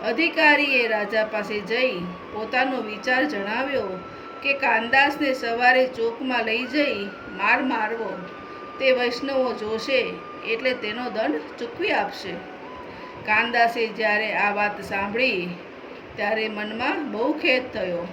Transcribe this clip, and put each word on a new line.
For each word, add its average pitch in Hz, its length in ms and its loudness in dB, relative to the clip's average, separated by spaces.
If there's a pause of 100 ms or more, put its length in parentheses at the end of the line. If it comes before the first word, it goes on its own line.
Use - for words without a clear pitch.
અધિકારીએ 294 840 4
રાજા 214 360 2
પાસે 214 360 -2
જઈ 226 380 0 (360)
પોતાનો 254 420 0
વિચાર 240 480 0
જણાવ્યો 220 760 -2 (420)
કે 277 100 2
કાનદાસને 269 840 4
સવારે 247 520 4
ચોકમાં 233 580 0
લઈ 226 220 0
જઈ 240 380 0 (320)
માર 226 260 2
મારવો, 220 640 -2 (520)
તે 262 140 6
વૈષ્ણવો 254 600 2
જોશે 220 600 0 (360)
એટલે 240 260 0
તેનો 226 360 -4
દંડ 226 300 0 (180)
ચૂકવી 330 320 -4
આપશે. 202 400 -2 (960)
કાનદાસે 233 600 4
જ્યારે 214 460 0
આ 202 220 2
વાત 208 280 0
સાંભળી, 202 680 0 (680)
ત્યારે 220 320 0
મનમાં 226 640 -4
બહુ 233 200 0
ખેદ 254 300 2 (100)
થયો. 180 400 -2